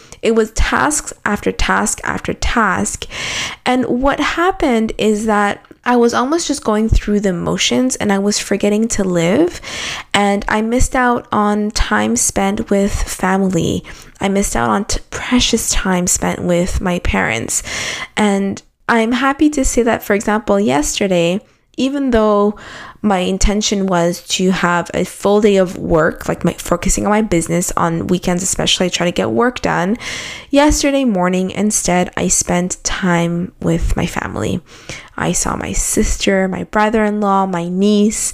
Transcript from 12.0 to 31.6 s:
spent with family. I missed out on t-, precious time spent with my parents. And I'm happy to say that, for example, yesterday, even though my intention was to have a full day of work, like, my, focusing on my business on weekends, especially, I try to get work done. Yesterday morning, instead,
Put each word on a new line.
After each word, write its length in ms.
spent 560
with 220
family. 920
I 80
missed 260
out 160
on 140
t-, 160
precious 640
time 340
spent 360
with 380
my 200
parents. 640
And 460
I'm 220
happy 400
to 140
say 180
that, 220
for 100
example, 460
yesterday, 800
even 340
though 480
my 160
intention 680
was 400
to 240
have 440
a 100
full 360
day 180
of 200
work, 500
like, 160
my, 100
focusing 520
on 40
my 120
business 540
on 320
weekends, 340
especially, 440
I 20
try 180
to 60
get 180
work 300
done. 360
Yesterday 540
morning, 480
instead, 640